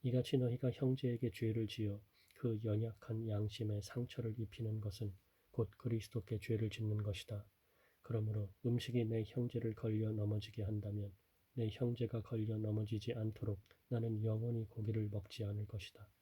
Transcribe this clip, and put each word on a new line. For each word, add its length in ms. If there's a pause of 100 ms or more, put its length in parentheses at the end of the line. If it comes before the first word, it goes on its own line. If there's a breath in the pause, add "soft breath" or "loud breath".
이같이 340
너희가 320
형제에게 600
죄를 340
지어 340 (360 loud breath)
그 280
연약한 640
양심에 540
상처를 560
입히는 420
것은 320 (440 soft breath)
곧 220
그리스도께 640
죄를 300
짓는 320
것이다. 440 (560 soft breath)
그러므로 480 (160)
음식이 400
내 200
형제를 480
걸려 380
넘어지게 520
한다면 520 (380)
내 180
형제가 520
걸려 340
넘어지지 560
않도록 480 (260 loud breath)
나는 380
영원히 420
고기를 420
먹지 360
않을 200
것이다. 440 (120)